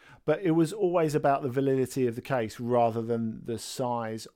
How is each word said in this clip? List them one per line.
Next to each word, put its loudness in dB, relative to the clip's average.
But 0
it 2
was 4
always 2
about 2
the -2
validity 0
of -4
the -8
case -4
rather 2
than -4
the -6
size -6